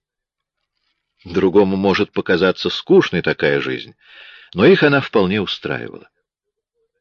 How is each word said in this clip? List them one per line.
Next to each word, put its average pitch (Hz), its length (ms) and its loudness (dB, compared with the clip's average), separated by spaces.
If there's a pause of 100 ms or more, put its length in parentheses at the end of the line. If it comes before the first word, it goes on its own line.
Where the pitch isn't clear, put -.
(1200)
Другому 95 520 0
может 95 360 0
показаться 92 580 -2
скучной 165 500 2
такая 73 400 -2
жизнь, 65 340 -10 (600)
но 92 100 0
их 175 180 6
она 143 180 2
вполне 101 400 0
устраивала. 58 680 -10 (920)